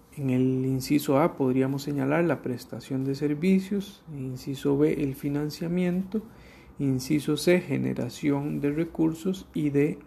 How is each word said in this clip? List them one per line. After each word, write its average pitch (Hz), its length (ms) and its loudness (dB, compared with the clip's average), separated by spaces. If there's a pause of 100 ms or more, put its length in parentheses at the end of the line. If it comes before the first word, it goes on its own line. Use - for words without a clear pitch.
(180)
en 135 140 -2
el 131 340 2
inciso 135 540 2
A 170 180 2
podríamos 131 460 0
señalar 147 400 0
la 151 180 0
prestación 127 640 -6
de 135 100 -2
servicios, 185 960 0
inciso 135 640 -2
B 151 280 2
el 135 100 -2
financiamiento, 175 1080 -2 (560)
inciso 143 560 0
C 175 240 4
generación 139 1000 -2
de 143 100 0
recursos 165 840 -2
y 151 160 0
D 143 380 2